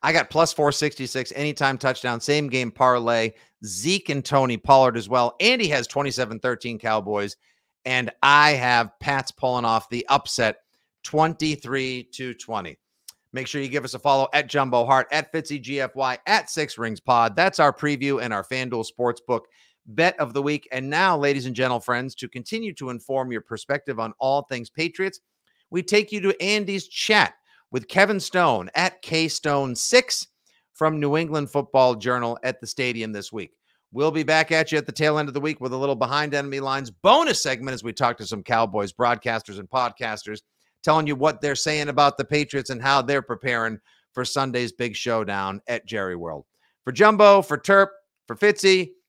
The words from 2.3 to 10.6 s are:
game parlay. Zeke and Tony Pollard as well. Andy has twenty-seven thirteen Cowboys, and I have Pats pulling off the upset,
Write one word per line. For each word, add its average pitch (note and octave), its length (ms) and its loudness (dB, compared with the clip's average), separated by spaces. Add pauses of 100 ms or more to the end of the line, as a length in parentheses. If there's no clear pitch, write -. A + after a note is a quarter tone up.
game B2 240 -2
parlay. A#2 600 2 (320)
Zeke B2+ 460 -2
and C#3+ 140 -2
Tony C3 340 2
Pollard C3 400 6
as G2 100 -8
well. A#2+ 320 2
Andy A3+ 280 2
has C3 180 0
twenty-seven B2 540 -4
thirteen A#2+ 380 -4
Cowboys, G#2 580 -2 (500)
and B2+ 240 0 (120)
I D3 280 8
have B2 400 2 (100)
Pats C3+ 300 -4
pulling B2 340 -2
off A2+ 240 0
the A#2+ 220 -6
upset, B2+ 460 0 (600)